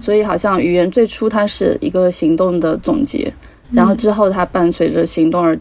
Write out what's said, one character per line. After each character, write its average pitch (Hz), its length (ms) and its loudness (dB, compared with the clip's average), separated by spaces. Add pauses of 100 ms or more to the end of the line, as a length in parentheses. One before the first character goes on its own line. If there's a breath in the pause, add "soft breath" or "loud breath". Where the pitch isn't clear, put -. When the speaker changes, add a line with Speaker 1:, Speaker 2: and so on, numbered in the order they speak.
Speaker 1:
所 208 100 -2
以 214 120 2
好 208 120 -2
像 196 240 0
语 165 120 0
言 175 180 2
最 233 160 2
初 220 220 -4
它 214 180 0
是 - 340 -2
一 - 80 -4
个 185 220 2
行 165 260 0
动 180 220 0
的 160 200 0
总 - 260 -2
结， - 280 -6 (380 loud breath)
Speaker 2:
嗯。 240 60 0
Speaker 1:
然 180 100 4
后 190 80 4
之 214 160 0
后 208 180 2
它 190 160 0
伴 180 280 0
随 165 180 0
着 165 160 0
行 160 240 0
动 175 100 0
而 165 200 0